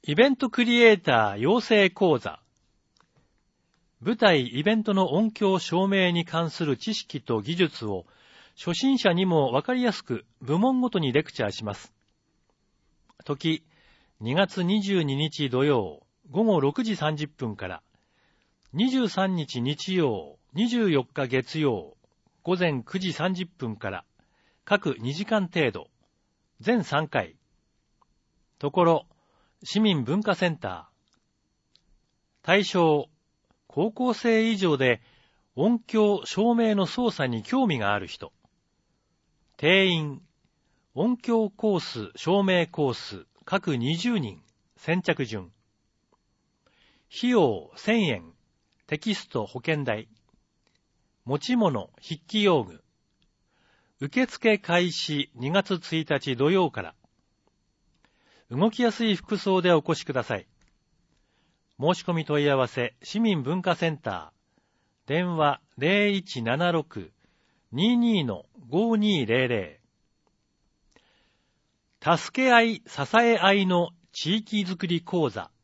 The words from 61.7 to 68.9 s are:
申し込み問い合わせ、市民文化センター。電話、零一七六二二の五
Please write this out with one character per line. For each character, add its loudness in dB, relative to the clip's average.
申 2
し -14
込 -2
み -2
問 0
い 2
合 2
わ 2
せ、 -4
市 -6
民 2
文 -4
化 0
セ -2
ン -6
タ -8
ー。 -20
電 -2
話、 0
零 2
一 -4
七 0
六 -6
二 2
二 2
の -6
五 0